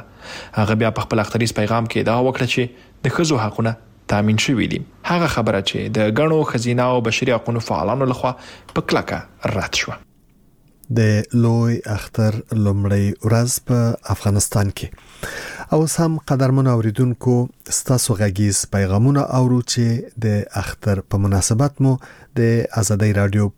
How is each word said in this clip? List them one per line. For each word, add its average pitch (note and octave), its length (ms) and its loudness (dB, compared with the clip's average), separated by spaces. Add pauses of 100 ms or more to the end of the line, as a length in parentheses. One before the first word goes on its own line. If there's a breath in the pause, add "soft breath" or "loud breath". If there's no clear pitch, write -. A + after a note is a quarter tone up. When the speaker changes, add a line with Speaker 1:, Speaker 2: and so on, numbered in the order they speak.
(600 loud breath)
Speaker 1:
هغه G#2+ 220 2
بیا A2 160 2
په G#2 100 -6
خپل A2 160 2
اختریز A2 380 -2
پیغام A2+ 280 0
کې - 140 -4
ادعا A#2 240 2
وکړه B2+ 240 -2
چې B2+ 100 0 (440 loud breath)
د B2 100 -2
ښځو D#3 300 0
حقونه A2+ 300 -4 (380)
تامین G#2+ 320 2
شوي G2+ 260 0
دي. - 120 -6 (260)
هغه E3 240 0
خبره A2 260 0
چې G2+ 380 -4
د G#2+ 180 2
ګڼو D#3 220 2 (120)
ښځینه B2 440 0
او A#2+ 160 0
بشري B2 280 0
حقونو A#2 300 -4
فعالانو A#2+ 460 0
لخوا B2+ 240 -4 (340 loud breath)
په - 180 -4
کلکه - 680 -4
رد - 260 -4
شوه. - 180 -10 (920)
Speaker 2:
د G#2+ 440 2
لوی A#2 340 2 (160)
اختر G#2+ 440 -2 (280)
لومړۍ G2+ 420 2 (220)
ورځ A#2 240 2 (160)
په A#2 460 0
افغانستان G2+ 680 0
کې. - 80 -8 (840 loud breath)
او D#3 100 4
اوس D#3+ 160 0
هم E3 180 2 (140)
قدرمنو C3 420 4
اوریدونکو، A#2+ 640 0 (420)
ستاسو B2 420 0
غږیز G2+ 400 0 (160)
پیغامونه G#2+ 480 2 (160)
اورو B2 220 2
چې A#2 640 -2
د G#2 380 0
اختر - 380 -2 (140)
په G2+ 100 2
مناسبت A2 640 2
مو C3 80 4 (460 loud breath)
د A#2 120 4 (280)
ازادۍ G#2 380 2
راډیو G2+ 380 2